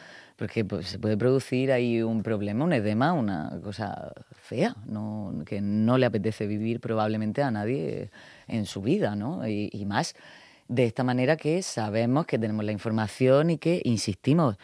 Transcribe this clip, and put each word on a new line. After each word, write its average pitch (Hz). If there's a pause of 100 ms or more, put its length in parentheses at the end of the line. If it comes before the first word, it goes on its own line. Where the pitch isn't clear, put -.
(360)
Porque, 110
pues, 92
se 101
puede 107
producir 131
ahí 120
un 113
problema, 104
un 170
edema, 113
una 98
cosa 101 (200)
fea, 185
¿no? 107 (140)
Que 101
no 107
le 131
apetece 110
vivir 110
probablemente 107
a 139
nadie 120 (360)
en 107
su 101
vida, 123
¿no? 120
Y, 104
y 101
más 110 (540)
de 123
esta 120
manera 127
que 160
sabemos 117
que 131
tenemos 107
la 107
información 117
y 165
que, 165
insistimos, 120